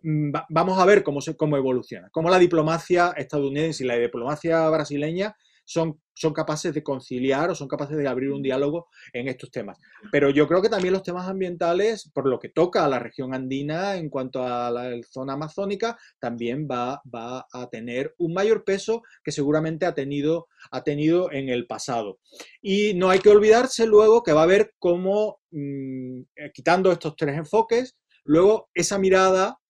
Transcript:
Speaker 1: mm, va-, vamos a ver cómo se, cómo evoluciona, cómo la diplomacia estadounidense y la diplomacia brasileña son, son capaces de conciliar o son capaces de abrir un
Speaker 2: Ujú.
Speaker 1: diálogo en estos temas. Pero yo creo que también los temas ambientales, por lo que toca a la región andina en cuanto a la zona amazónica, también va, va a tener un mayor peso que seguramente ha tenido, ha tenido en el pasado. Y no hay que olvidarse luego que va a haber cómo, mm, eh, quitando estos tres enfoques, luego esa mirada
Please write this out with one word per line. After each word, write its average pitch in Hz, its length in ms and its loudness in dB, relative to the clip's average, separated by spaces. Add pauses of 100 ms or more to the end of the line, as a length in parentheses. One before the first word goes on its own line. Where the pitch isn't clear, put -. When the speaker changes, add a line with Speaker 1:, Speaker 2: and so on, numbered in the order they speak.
Speaker 1:
mm, 151 320 -2
va-, 151 160 -6
vamos 185 280 0
a 180 60 4
ver 202 180 6
cómo 143 200 -4
se, 160 140 -10
cómo 151 200 0
evoluciona, 123 560 -4
cómo 160 180 -2
la 185 80 6
diplomacia 175 800 2
estadounidense 143 680 -4
y - 20 -2
la 120 100 0
diplomacia 147 720 0
brasileña 156 680 -2 (300)
son, 165 360 -4 (140)
son 156 180 -2
capaces 156 420 -6
de 147 80 -6
conciliar 135 680 -4
o 165 40 -4
son - 140 -12
capaces 143 280 -8
de 143 120 -2
abrir 131 220 -4
un 139 60 -4
Speaker 2:
Ujú. 143 60 -8
Speaker 1:
diálogo 143 460 -2 (240)
en 127 160 -8
estos 127 240 -12
temas. 104 260 -12 (320)
Pero 143 200 4
yo 143 180 4
creo 175 140 4
que 214 60 2
también 185 240 0
los 190 120 -2
temas 180 240 -8
ambientales, 185 840 -2
por 135 160 -4
lo 123 120 -2
que - 80 -16
toca 180 360 0
a 143 40 2
la 131 100 0
región 127 360 -10
andina 147 640 -6
en 160 140 -8
cuanto 131 320 -6
a 123 300 -4
la 120 360 -8
zona 135 260 -10
amazónica, 196 640 -6 (220)
también 120 500 -6
va, 127 320 -6 (140)
va 123 380 -12
a 123 160 -12
tener 123 500 -8
un 165 160 -2
mayor 214 300 2
peso 202 380 -4 (200)
que - 80 -10
seguramente 156 560 -2
ha 160 80 -2
tenido, 143 540 -4 (240)
ha 131 100 -8
tenido 156 480 0
en 135 200 -6
el 123 180 -2
pasado. 110 500 -8 (420)
Y 208 340 0
no 180 160 2
hay 190 100 4
que 208 80 6
olvidarse 220 580 6
luego 220 380 8
que 165 80 2
va 151 80 6
a 160 40 8
haber 196 360 4
cómo, 190 580 0 (140)
mm, 135 680 -10 (140)
eh, 147 180 -16
quitando 180 380 2
estos 165 240 -2
tres 143 240 -4
enfoques, 226 580 -2 (280)
luego 185 500 4
esa 175 240 -2
mirada 190 720 2